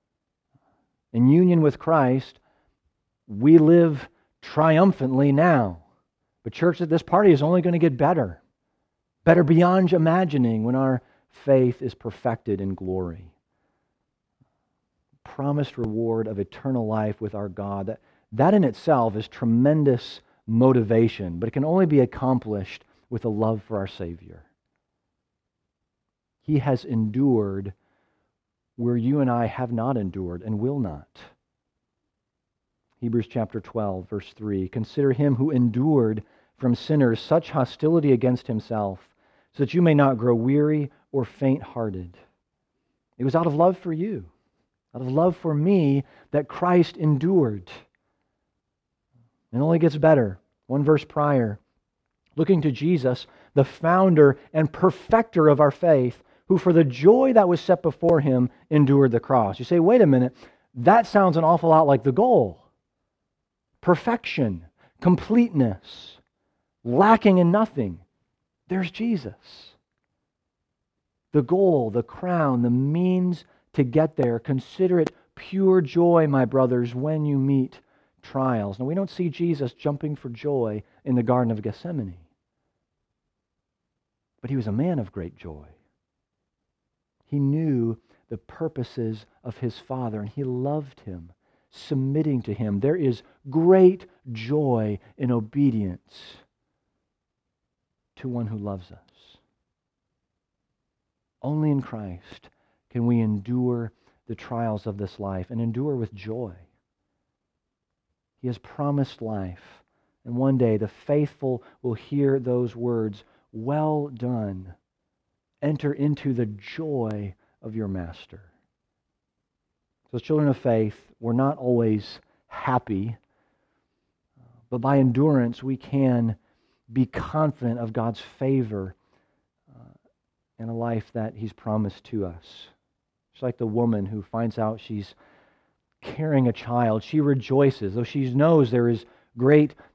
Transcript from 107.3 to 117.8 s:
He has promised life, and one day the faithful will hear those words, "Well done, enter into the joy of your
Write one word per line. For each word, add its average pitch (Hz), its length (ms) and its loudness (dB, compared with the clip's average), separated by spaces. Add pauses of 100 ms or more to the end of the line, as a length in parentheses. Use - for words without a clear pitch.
He 127 40 -6
has 123 120 -6
promised 143 640 -6
life, 98 640 -10 (400)
and 120 100 -12
one 131 240 0
day 113 180 2
the 104 120 -4
faithful 143 760 -4 (200)
will 123 120 -6
hear 139 440 -2
those 123 360 -4
words, 117 500 -6 (280)
"Well 147 560 -4
done, 107 640 -8 (880)
enter 147 300 -2
into 143 400 -4
the 120 140 -2
joy 107 880 -8 (280)
of 113 120 -14
your 110 140 -6